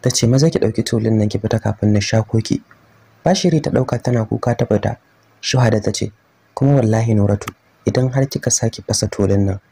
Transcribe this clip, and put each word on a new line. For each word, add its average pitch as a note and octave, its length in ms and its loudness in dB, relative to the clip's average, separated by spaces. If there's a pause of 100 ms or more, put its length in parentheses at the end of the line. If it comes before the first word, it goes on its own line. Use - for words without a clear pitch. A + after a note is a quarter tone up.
Ta B2 80 0
ce, - 160 0
"Maza C#3 240 4
ki - 80 -4
ɗauki A2 260 0
tulun A2 340 0
nan G#2+ 100 2
ki A2 100 -4
fita A2 240 -2
kafin G#2 300 0
na G#2 80 2
sha A2 220 0
koki." - 400 -2 (640)
Bashiri E3+ 360 2
ta C#3+ 100 -4
ɗauka B2+ 320 -2
tana A#2+ 220 0
kuka A#2 320 -2
ta A#2+ 100 -2
fita. G#2+ 300 0 (440)
Shuhada A2+ 420 0
ta G#2+ 100 -2
ce, G#2+ 200 -6 (420)
"Kuma C#3 260 2
wallahi A2+ 340 2
Nuratu, G2+ 380 0 (340)
idan B2+ 260 0
har C3+ 140 0
kika C3+ 240 -4
sake - 320 -2
fasa - 260 -2
tulun G2 360 0
nan G2 160 -4 (120)